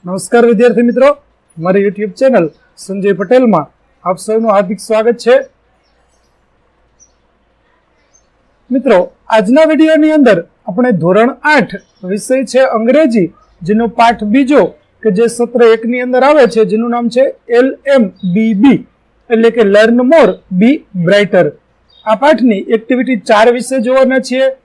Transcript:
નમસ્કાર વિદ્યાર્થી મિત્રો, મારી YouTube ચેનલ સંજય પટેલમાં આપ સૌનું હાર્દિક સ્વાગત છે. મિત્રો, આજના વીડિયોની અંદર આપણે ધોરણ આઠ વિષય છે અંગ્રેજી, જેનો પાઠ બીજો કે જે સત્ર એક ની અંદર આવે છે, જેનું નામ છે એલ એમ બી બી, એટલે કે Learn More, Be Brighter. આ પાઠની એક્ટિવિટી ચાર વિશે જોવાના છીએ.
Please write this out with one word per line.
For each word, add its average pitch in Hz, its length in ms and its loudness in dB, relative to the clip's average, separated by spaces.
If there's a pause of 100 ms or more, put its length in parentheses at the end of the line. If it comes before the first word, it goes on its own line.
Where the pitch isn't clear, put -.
નમસ્કાર 190 400 0
વિદ્યાર્થી 233 360 2
મિત્રો, 254 340 2 (420)
મારી 190 240 -2
YouTube 202 280 -4
ચેનલ 196 400 0 (260)
સંજય 196 360 -6
પટેલમાં 185 580 0 (380)
આપ 185 80 -4
સૌનું 220 340 -4
હાર્દિક 196 300 -2
સ્વાગત 220 360 -2
છે. 254 280 0 (3250)
મિત્રો, 240 420 -2 (160)
આજના 226 360 2
વીડિયોની 311 480 2
અંદર 240 340 2 (200)
આપણે 240 240 -2
ધોરણ 202 520 0
આઠ 294 320 0 (300)
વિષય 214 400 -4
છે - 140 -2
અંગ્રેજી, 233 720 0 (300)
જેનો 214 240 -2
પાઠ 233 380 0
બીજો 247 420 2 (360)
કે 220 80 0
જે 214 160 0
સત્ર 233 360 -2
એક 226 240 2
ની 247 140 -6
અંદર 247 220 -2
આવે 285 240 4
છે, 220 180 0
જેનું 220 260 -4
નામ 240 180 -4
છે 247 260 -2 (140)
એલ 247 380 0
એમ 262 220 2 (240)
બી 220 220 0
બી, 208 320 2 (440)
એટલે 226 200 2
કે 233 100 -4
Learn 220 400 2
More, 233 640 0
Be 269 160 2 (260)
Brighter. 190 460 0 (560)
આ 220 80 0
પાઠની 240 440 0
એક્ટિવિટી 240 580 -4
ચાર 220 360 2
વિશે 254 260 -4
જોવાના 262 400 0
છીએ. 262 240 -4 (220)